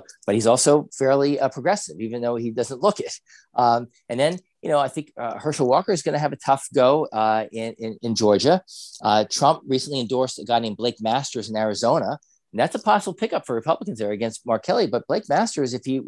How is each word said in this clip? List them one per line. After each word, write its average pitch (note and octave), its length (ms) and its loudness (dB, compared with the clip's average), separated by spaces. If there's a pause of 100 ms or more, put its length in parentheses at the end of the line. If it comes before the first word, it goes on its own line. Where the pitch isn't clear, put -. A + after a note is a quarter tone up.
(260)
but G2+ 80 2
he's A2+ 120 2
also C#3+ 500 4
fairly, C#3 420 2
uh, C3+ 120 0
progressive, C3 500 -4
even A#2 220 -6
though A#2+ 140 -2
he A#2 140 -4
doesn't B2 300 -6
look G3+ 200 0
it. - 120 -8 (420)
Um, A#2+ 340 4 (200)
and A#2+ 100 -4
then, E3 200 0 (240)
you E3 80 -6
know, D3 80 4
I C#3 100 2
think, - 300 -8
uh, A#2 200 -6
Herschel D3 300 0
Walker F3 240 4
is E3 100 0
gonna D3 160 -2
have D3+ 140 -2
a C#3 40 -10
tough - 380 0
go, C#3 320 4
uh, A2 460 0
in, A2+ 260 -6
in, A2 220 -8
in A#2 140 -2
Georgia. G#2+ 480 4 (400)
Uh, G#2+ 280 4
Trump D3+ 360 2
recently C3+ 340 -2
endorsed B2 380 -2
a A2 60 -14
guy A#2 160 2
named A2 180 -6
Blake A2+ 220 -4
Masters A2 500 -2
in G#2+ 60 -6
Arizona. A2+ 640 0 (340)
And G#2+ 80 -4
that's D#3+ 140 0
a - 40 -6
possible G#3 360 0
pickup - 320 -6
for B2+ 80 -4
Republicans D3+ 440 -4
there G#2 140 -4
against A2 340 -6
Mark A2+ 180 0
Kelly. F#3 220 0
But A2+ 220 -4
Blake G3+ 200 -2
Masters, C#3+ 460 0
if B2 100 -8
he C3 240 -2